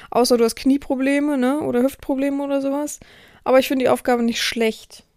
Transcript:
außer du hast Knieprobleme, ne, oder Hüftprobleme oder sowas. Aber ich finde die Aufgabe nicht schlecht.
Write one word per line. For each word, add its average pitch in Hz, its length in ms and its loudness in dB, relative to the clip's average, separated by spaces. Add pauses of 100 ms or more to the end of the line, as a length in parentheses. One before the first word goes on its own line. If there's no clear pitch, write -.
(100)
außer 240 260 4
du 233 80 2
hast 226 100 0
Knieprobleme, 277 840 0
ne, 262 260 0
oder 247 200 0
Hüftprobleme 277 640 -2
oder 277 160 -2
sowas. 277 400 -4 (420)
Aber 254 160 4
ich 262 80 4
finde 262 200 0
die - 20 2
Aufgabe 240 340 0
nicht 233 180 -2
schlecht. - 640 -4 (140)